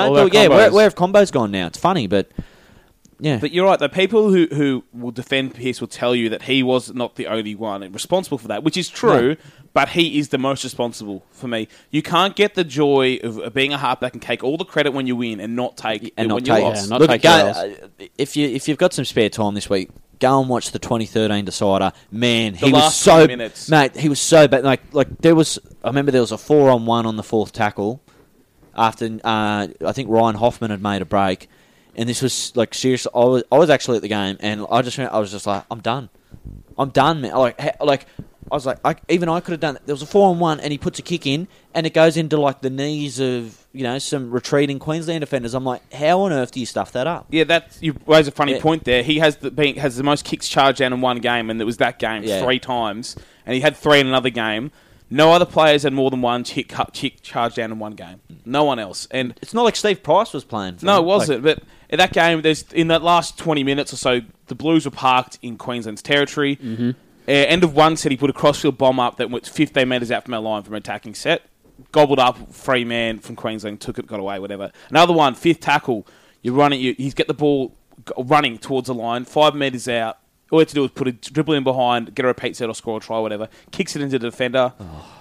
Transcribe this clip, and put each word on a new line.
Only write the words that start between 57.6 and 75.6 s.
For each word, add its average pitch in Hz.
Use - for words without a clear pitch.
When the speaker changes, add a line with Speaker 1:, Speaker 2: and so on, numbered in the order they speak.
Speaker 3:
in 110
one 107
game. 92
No 143
one 135
else. 98
And 123
Speaker 2:
It's -
not 202
like 233
Steve 208
Price 185
was 143
playing 92
for 165
Speaker 3:
No, 196
Speaker 2:
them. 170
Speaker 3:
it -
wasn't. 147
Speaker 2:
Like 156
Speaker 3:
But -
in 156
that 185
game, 170
there's, 151
in 165
that 165
last 170
twenty 156
minutes 139
or 127
so, 123
the 131
Blues 151
were 135
parked 127
in 120
Queensland's 110
territory. 143
Speaker 1:
Mm-hmm. 120
Speaker 3:
Uh, -
end 143
of 160
one 156
set, 156
he 131
put 139
a -
crossfield 147
bomb 131
up 120
that 117
went 120
fifteen 139
metres 120
out 113
from 123
our 113
line 107
from 98
an 107
attacking 104
set. -
Gobbled 143
up, 123
free 127
man 113
from 110
Queensland, 107
took -
it, 123
got 110
away, 98
whatever. 98
Another 175
one, 147
fifth 170